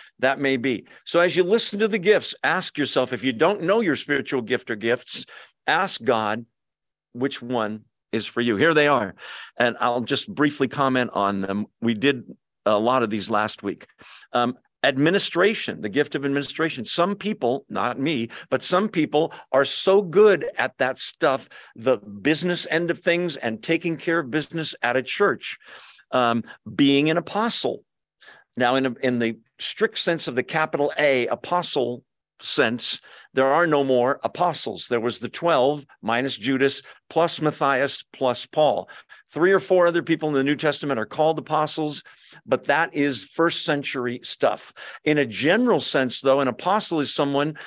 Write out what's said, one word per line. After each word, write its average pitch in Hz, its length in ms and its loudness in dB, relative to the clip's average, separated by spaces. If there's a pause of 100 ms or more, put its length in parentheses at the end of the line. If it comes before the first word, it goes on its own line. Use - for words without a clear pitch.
(200)
That 135 200 2
may 139 160 0
be. 123 300 -2 (200)
So - 140 2
as 175 160 4
you 180 80 4
listen 202 360 0
to 214 100 0
the 202 100 -2
gifts, 180 340 2 (100)
ask 165 340 -2
yourself, 160 340 0
if 117 140 -4
you 131 80 0
don't 180 280 2
know 190 200 2
your 160 160 0
spiritual 139 440 -2
gift 120 300 -2
or 113 40 -4
gifts, 117 500 -2 (420)
ask 175 340 0
God 113 440 0 (640)
which 135 300 -6
one 110 420 -4 (300)
is 110 120 -4
for - 160 -4
you. 120 140 2
Here 156 200 4
they 147 120 4
are. 120 280 0 (420)
And 117 240 2
I'll 120 200 0
just 117 320 -4
briefly 143 360 0
comment 127 440 0
on 98 280 0
them. 98 240 -4 (160)
We 117 120 0
did 123 300 0 (420)
a 104 120 4
lot 120 260 2
of 110 60 0
these 104 200 -4
last 107 340 -2
week. 101 240 -8 (440)
Um, 120 240 0 (280)
administration, 165 1000 0
the - 80 -4
gift 147 240 0
of 139 120 -4
administration. 139 580 -4
Some 180 320 -2
people, 165 540 -2
not 110 280 -4
me, 135 320 -2 (200)
but 127 120 0
some 196 280 0
people 160 440 0 (180)
are 135 140 4
so 196 360 2
good 185 460 4 (100)
at - 200 -2
that 131 220 -2
stuff, - 480 0 (280)
the 117 220 2
business 143 720 -2
end 170 220 0
of - 80 -6
things 175 380 0
and 113 260 -6
taking 165 320 -2
care 165 240 -2
of 139 100 -4
business 156 540 -6
at 120 140 2
a 131 40 2
church. 131 560 -2 (540)
Um, 117 320 2 (320)
being 139 340 4
an 160 80 0
apostle. 190 640 -4 (760)
Now, 123 180 2
in 135 100 2
a, 127 160 -2
in 123 180 0
the 113 200 -2 (180)
strict - 400 -4
sense - 300 -2
of 131 80 -8
the 123 80 0
capital 151 560 -2
A, 135 280 2
apostle 123 760 -2 (380)
sense, - 580 0 (340)
there 131 140 4
are 156 180 4
no 147 200 2
more 131 360 2
apostles. 117 680 -4
There 120 100 0
was 117 200 -4
the 120 100 -8
twelve 147 560 2 (160)
minus 120 340 -2
Judas, 135 480 0 (260)
plus 165 300 0
Matthias, 139 720 0
plus 123 340 -2
Paul. 123 440 0 (420)
Three 180 220 2
or 190 60 6
four 185 280 4
other 170 160 0
people 160 260 -2
in 147 60 0
the 135 80 2
New 143 140 0
Testament 143 420 -2
are 107 80 -4
called 156 320 0
apostles, 151 640 -4 (420)
but 127 200 -2
that 156 280 0
is 143 300 -2
first - 420 -2
century 135 580 -4
stuff. - 480 -2 (320)
In 151 140 2
a 143 80 4
general 160 540 2
sense, 131 420 -2
though, 135 200 4
an 135 60 2
apostle 175 520 0
is 135 120 -2
someone 143 560 0